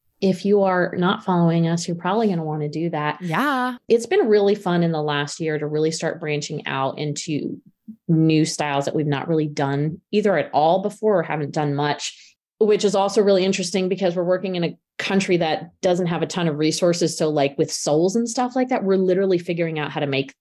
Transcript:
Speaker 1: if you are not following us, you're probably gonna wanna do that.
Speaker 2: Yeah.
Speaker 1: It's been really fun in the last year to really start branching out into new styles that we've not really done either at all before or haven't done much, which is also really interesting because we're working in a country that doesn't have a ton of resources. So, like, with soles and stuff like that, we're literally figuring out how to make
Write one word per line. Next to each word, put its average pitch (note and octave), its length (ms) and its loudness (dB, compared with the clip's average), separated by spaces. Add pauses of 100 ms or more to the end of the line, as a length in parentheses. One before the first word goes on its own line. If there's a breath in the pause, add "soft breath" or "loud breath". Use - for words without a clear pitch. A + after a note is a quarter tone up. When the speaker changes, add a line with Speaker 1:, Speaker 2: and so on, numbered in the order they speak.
(220)
Speaker 1:
if F#3+ 240 0
you G3+ 180 4
are F3+ 340 0
not F3+ 280 0
following E3+ 420 2
us, E3+ 180 -2
you're E3+ 120 -4
probably G#3 320 0
gonna E3 160 -2
wanna D3+ 240 -4
do D#3 200 -4
that. D3+ 320 -4
Speaker 2:
Yeah. B3 540 -2 (140)
Speaker 1:
It's A#3 160 4
been F4+ 240 2
really G#3 260 4
fun F3 260 0
in E3 120 2
the D3+ 100 -2
last C#3+ 380 -2
year D#3 180 -2
to D3 80 -4
really D3+ 240 0
start E3 300 -4
branching D3+ 440 -4
out C3+ 320 -2
into D3 640 -6 (460)
new D#3+ 380 4
styles C#3+ 400 -2
that - 100 -4
we've D3+ 100 0
not C#3+ 220 -2
really D#3 200 0
done D3 520 -2 (120)
either G3+ 260 2
at C#3 160 -2
all D#3+ 280 4
before G#3 380 0
or D#3+ 40 0
haven't D3+ 280 -4
done D3 240 -2
much, - 640 -4 (220)
which G#3 260 4
is G3+ 100 2
also G3 260 2
really G3 220 4
interesting F#3+ 460 0
because F#3 260 0
we're F3+ 80 -2
working F#3 320 -2
in F3 80 -2
a D#3 140 -2 (200)
country G3 380 0
that D#3+ 360 -2 (100)
doesn't F3+ 260 2
have E3 140 -2
a E3 60 -2
ton E3+ 200 -2
of D3 100 -2
resources. E3 600 2
So, D#3 120 0
like, C#3+ 280 0
with D#3 120 0
soles E3 460 0
and A#3 140 0
stuff B3 260 -4
like B3+ 140 0
that, A#3 160 0
we're F#3+ 100 2
literally F#3 440 2
figuring E3+ 380 -4
out D3+ 140 -4
how D#3 80 -4
to D3 80 -2
make C3+ 340 -2